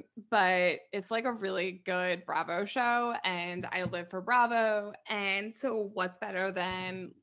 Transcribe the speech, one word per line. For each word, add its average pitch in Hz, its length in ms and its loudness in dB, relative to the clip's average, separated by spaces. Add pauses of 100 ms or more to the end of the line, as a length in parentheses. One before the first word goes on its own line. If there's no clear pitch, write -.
(300)
But 180 500 4 (120)
it's, 196 180 -6
like, 226 140 -2
a 254 80 0
really 190 400 -2
good 180 540 -2
Bravo 170 380 -2
show, 240 600 2
and 180 480 -2
I 185 120 -2
live 175 260 -4
for 190 100 -4
Bravo. 220 720 4 (160)
And 202 440 -2
so 220 420 -2
what's 180 240 -2
better 190 340 -2
than 185 720 -4